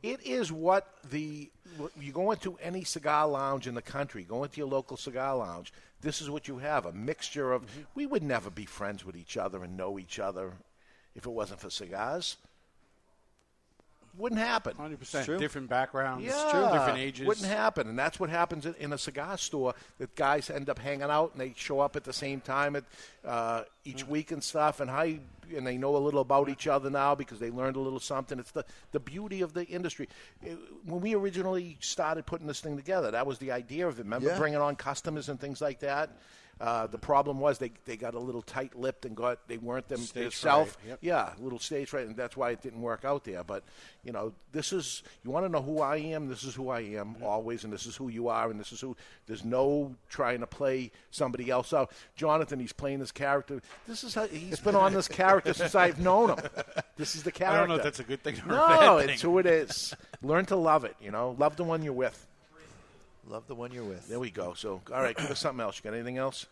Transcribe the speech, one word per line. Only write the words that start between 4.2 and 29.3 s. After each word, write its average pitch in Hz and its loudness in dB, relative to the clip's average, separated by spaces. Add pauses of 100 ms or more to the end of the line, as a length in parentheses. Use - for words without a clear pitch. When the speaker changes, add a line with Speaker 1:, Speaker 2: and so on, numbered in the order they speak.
Speaker 1:
go 113 -4
into 143 -8
your 147 -4
local 135 -2
cigar 131 -2
lounge, 87 -6 (280)
this - -4
is 151 -8
what 143 -8
you 131 -10
have, 139 0
a 85 -6
mixture 127 -4
of, 127 0
Speaker 2:
Mm-hmm. 123 -16 (140)
Speaker 1:
we 285 -6
would 262 0
never 117 -2
be 98 -10
friends 101 -6
with 92 -12
each 87 -12
other 95 -4
and 90 -10
know 95 -6
each 90 -12
other 95 -4 (600)
if - -14
it 120 -8
wasn't 98 -6
for 95 -12
cigars. 107 -4 (1800)
Wouldn't 220 -2
happen. 226 0
Speaker 2:
Hundred 147 -10
percent. 135 -4
Speaker 3:
It's 123 -4
true. 160 0
Speaker 2:
Different 143 -4
backgrounds, 131 0
Speaker 1:
Yeah. 277 2
Speaker 2:
different 131 4
ages. 131 -4
Speaker 1:
Wouldn't 208 0
happen. 208 2
And 117 -4
that's 151 0
what 165 -2
happens 170 0
in, 165 -6
in 147 -6
a 139 -4
cigar 151 -6
store, 127 -2 (240)
that - -10
guys 143 2
end 143 -6
up 143 -2
hanging 139 -4
out 156 4
and 135 -10
they 131 -4
show 139 -2
up 143 2
at 143 -6
the 131 -10
same 139 -6
time 143 0
at, 139 -4 (400)
uh, 117 -2 (200)
each 135 -10
Speaker 2:
Yeah. 127 -12
Speaker 1:
week 151 -2
and 135 -6
stuff, 151 2
and 139 -2
hi, 156 0 (380)
and 131 -4
they 123 -2
know 139 2
a - 6
little 143 4
about 139 6
each 139 -4
other 139 2
now 139 4
because 123 -10
they 117 -2
learned 127 -2
a 135 -2
little 135 -2
something. 135 -4
It's - -12
the, 143 -6 (280)
the 151 0
beauty 190 -8